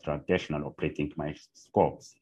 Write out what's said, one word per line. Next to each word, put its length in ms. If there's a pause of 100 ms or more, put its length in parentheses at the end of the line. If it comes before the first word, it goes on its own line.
traditional 640
operating 500
microscopes. 1040